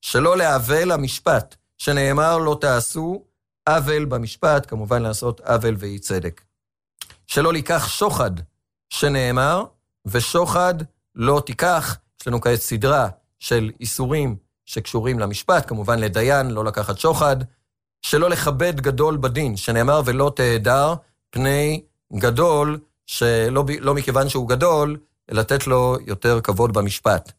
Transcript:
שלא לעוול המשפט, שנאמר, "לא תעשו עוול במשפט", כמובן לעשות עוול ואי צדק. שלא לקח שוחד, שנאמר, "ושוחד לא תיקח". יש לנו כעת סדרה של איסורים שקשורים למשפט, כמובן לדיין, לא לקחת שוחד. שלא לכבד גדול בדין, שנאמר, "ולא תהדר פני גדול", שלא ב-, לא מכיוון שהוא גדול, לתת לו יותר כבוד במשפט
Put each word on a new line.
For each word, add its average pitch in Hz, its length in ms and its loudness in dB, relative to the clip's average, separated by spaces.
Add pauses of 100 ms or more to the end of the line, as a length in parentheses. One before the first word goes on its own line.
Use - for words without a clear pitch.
שלא 165 360 2
לעוול 156 540 2
המשפט, 139 640 -2 (220)
שנאמר, 143 600 2
"לא 156 240 0
תעשו 160 640 -2 (460)
עוול 151 360 2
במשפט", 131 640 0
כמובן 110 320 -2
לעשות 113 400 -4
עוול 113 360 0
ואי 101 220 -8
צדק. 87 420 -4 (880)
שלא 160 260 0
לקח 151 340 -2
שוחד, 143 440 0 (580)
שנאמר, 139 760 0 (420)
"ושוחד 170 680 2 (400)
לא 139 300 2
תיקח". 165 520 -2 (240)
יש - 60 -8
לנו 120 140 -2
כעת 120 180 2
סדרה 131 480 0 (320)
של 110 400 -2
איסורים 127 560 -4 (300)
שקשורים 117 540 -4
למשפט, 107 500 0
כמובן 113 300 -2
לדיין, 120 520 0
לא 107 140 -2
לקחת 101 320 -4
שוחד. 151 380 2 (680)
שלא 160 280 2
לכבד 160 520 -2
גדול 143 360 0
בדין, 127 400 -2
שנאמר, 120 480 2
"ולא 135 300 0
תהדר 123 580 2 (360)
פני 143 540 0 (300)
גדול", 151 680 2 (260)
שלא 117 560 0
ב-, 143 180 -2
לא 139 140 0
מכיוון 135 360 0
שהוא 127 200 -4
גדול, 151 480 2 (340)
לתת 110 360 0
לו 127 380 2
יותר 113 360 0
כבוד 107 320 0
במשפט 101 640 0